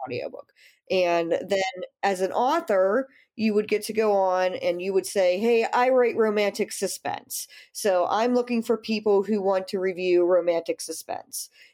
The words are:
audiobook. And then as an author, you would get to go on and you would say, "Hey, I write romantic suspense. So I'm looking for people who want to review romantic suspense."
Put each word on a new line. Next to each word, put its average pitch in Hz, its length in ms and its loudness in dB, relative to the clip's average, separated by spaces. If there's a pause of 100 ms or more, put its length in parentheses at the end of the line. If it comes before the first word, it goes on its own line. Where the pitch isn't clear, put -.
audiobook. 87 460 -10 (380)
And 170 420 0
then 190 280 0 (420)
as 196 180 0
an 185 120 0
author, 240 760 2 (280)
you 214 180 0
would 208 140 0
get 208 160 -2
to 214 80 -6
go 214 200 2
on 185 440 2
and 175 260 -2
you 190 100 -4
would 190 140 0
say, 180 320 2
"Hey, 226 340 2
I 247 180 2
write 247 260 4
romantic 208 560 0
suspense. - 760 -8 (260)
So 185 380 0
I'm 240 240 2
looking 247 280 0
for 226 140 0
people 208 480 0
who 208 160 0
want 190 280 0
to 196 100 -4
review 180 460 2
romantic 170 560 2
suspense." - 680 -12 (260)